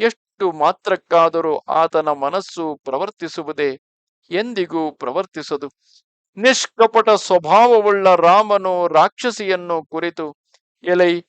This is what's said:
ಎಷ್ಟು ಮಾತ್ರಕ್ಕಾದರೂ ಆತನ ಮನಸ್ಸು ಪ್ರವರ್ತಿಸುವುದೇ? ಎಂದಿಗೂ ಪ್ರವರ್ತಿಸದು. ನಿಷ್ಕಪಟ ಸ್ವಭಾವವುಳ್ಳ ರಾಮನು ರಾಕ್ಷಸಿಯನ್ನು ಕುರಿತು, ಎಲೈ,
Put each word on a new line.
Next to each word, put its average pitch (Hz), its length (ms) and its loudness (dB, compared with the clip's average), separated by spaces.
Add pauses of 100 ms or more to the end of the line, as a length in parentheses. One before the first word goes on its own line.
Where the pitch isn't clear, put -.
ಎಷ್ಟು 208 520 -4
ಮಾತ್ರಕ್ಕಾದರೂ 165 1040 0
ಆತನ 160 500 -2
ಮನಸ್ಸು 151 760 -6
ಪ್ರವರ್ತಿಸುವುದೇ? 147 920 -8 (520)
ಎಂದಿಗೂ 170 600 -4
ಪ್ರವರ್ತಿಸದು. 143 760 -8 (680)
ನಿಷ್ಕಪಟ 220 760 2
ಸ್ವಭಾವವುಳ್ಳ 202 1040 4
ರಾಮನು 185 760 2
ರಾಕ್ಷಸಿಯನ್ನು 175 960 -2
ಕುರಿತು, 160 500 -8 (480)
ಎಲೈ, 180 460 2